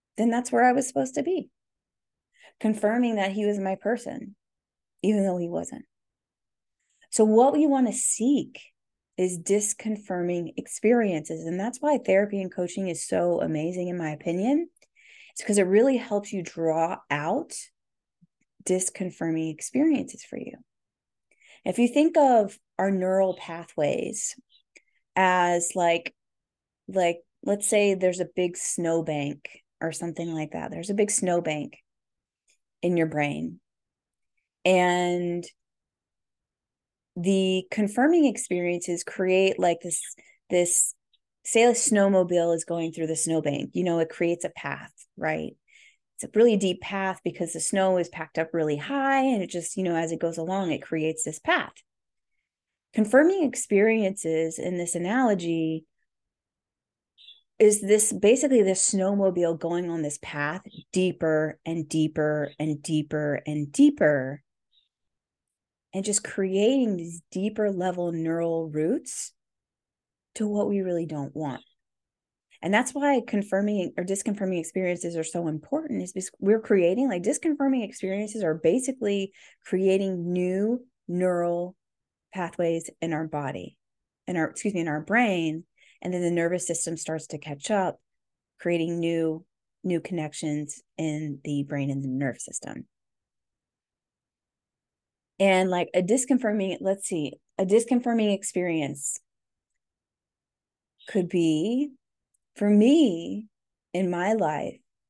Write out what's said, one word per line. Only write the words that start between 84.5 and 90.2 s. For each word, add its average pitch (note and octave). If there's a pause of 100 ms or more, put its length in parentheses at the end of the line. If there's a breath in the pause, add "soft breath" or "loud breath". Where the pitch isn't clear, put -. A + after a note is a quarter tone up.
me, E3+
in E3
our D3+
brain. F3 (360 soft breath)
And F3+
then F3+
the E3+
nervous F3
system E3
starts D#3+
to D3+
catch D3
up, F#3+ (600)
creating E3+
new, E3 (380)
new F3
connections D3+ (160)